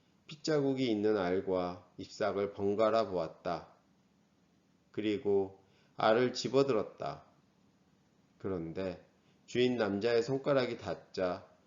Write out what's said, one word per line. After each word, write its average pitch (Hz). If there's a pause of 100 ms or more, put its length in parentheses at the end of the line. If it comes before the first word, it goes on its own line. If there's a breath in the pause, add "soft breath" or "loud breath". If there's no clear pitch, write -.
(280 soft breath)
핏자국이 139
있는 107
알과 92 (100)
잎삭을 101
번갈아 104
보았다. 85 (1200)
그리고 101 (380 soft breath)
알을 120
집어들었다. 113 (1120)
그런데 90 (440 soft breath)
주인 123
남자의 110
손가락이 135
닿자 92 (240)